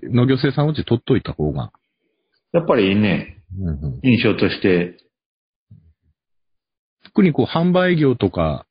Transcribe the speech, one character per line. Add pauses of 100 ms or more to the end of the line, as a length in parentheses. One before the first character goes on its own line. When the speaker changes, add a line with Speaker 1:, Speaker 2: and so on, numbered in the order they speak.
Speaker 1:
農
業
生
産
法
人
取
っ
と
い
た
方
が。 (800)
Speaker 2:
や
っ
ぱ
り
い
い
ね。 (160)
Speaker 1:
う
ん
う (260)
ん。
Speaker 2:
印
象
と
し
て。 (2000)
Speaker 1:
特
に
こ
う、
販
売
業
と
か、